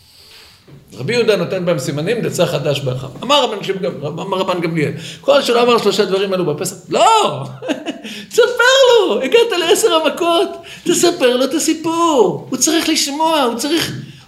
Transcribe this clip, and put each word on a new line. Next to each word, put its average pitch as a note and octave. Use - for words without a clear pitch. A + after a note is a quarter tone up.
רבי C3
יהודה G#3+
נותן F3
בהם E3+
סימנים, D#3+
דצה D#3+
חדש D3
באחם. B2+
אמר C4+
רבן G#3
שמעון F#3
גמ-, D3
אמר F3
רבן F#3
גמליאל, E3
"כל C#4
שלא A#3+
אמר A#3+
שלושה G3+
דברים F#3+
אלו F3+
בפסח", F3
לא! A#3+
<laughs> -
ספר B4
לו, F#4
הגעת G#4+
לעשר F4
המכות, E4
תספר C#4+
לו B3+
את C4+
הסיפור, D#4+
הוא -
צריך D#4+
לשמוע, D#4
הוא A#3
צריך... D4